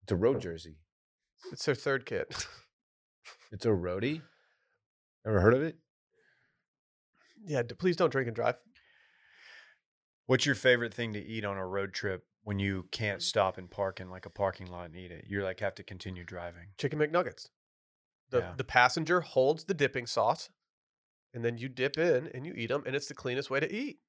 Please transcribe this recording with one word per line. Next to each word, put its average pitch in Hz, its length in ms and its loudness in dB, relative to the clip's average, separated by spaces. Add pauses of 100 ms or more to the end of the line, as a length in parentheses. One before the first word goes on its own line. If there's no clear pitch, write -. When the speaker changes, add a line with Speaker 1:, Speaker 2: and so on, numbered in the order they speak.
Speaker 1:
It's - 80 -4
a 98 40 4
road 113 240 4
jersey. 82 360 -10 (760)
Speaker 2:
It's - 140 -8
their 147 80 2
third 135 320 -2
kit. - 460 -6
<laughs> - 40 -20 (960)
Speaker 1:
It's 113 160 -2
a - 20 6
roadie? 101 540 0 (1040)
Ever 104 120 4
heard 107 140 10
of 131 80 4
it? 160 160 -4 (1700)
Speaker 2:
Yeah, 143 160 -2
d-, 117 140 -4
please 175 200 2
don't 170 160 4
drink 135 140 0
and 117 100 -4
drive. 117 200 2 (1700)
Speaker 3:
What's 131 220 4
your 135 80 2
favorite 120 360 4
thing 113 220 -4
to 104 100 -6
eat 110 220 -6
on 98 120 -2
a 95 100 -4
road 98 260 -2
trip 92 320 -4 (180)
when 104 140 -4
you 98 340 0
can't 104 300 -4
stop 95 380 0
and 92 100 -16
park 95 300 -4
in, 92 100 -12
like, 90 160 -14
a 90 60 -14
parking 95 360 -2
lot 87 180 -12
and 80 100 -16
eat 90 160 -14
it? - 160 -16
You're 98 160 -2
like, 92 160 -4
have 98 160 -2
to 101 80 -16
continue 92 400 -10
driving. 87 460 -12 (100)
Speaker 2:
Chicken 147 180 -2
McNuggets. 151 520 0 (840)
The, 127 80 4
Speaker 3:
Yeah. 90 180 -4
Speaker 2:
the 131 60 -4
passenger 156 580 4
holds 147 440 2
the 190 100 -2
dipping 131 320 0
sauce, 120 420 0 (840)
and 117 140 -6
then 117 140 0
you 131 100 -8
dip 127 280 -2
in 156 360 2
and 135 140 -8
you 180 80 -10
eat 113 160 -4
'em, 143 160 0
and 131 80 -4
it's - 120 -4
the 143 60 -10
cleanest 131 380 -4
way 135 80 2
to 160 120 0
eat. 254 380 -6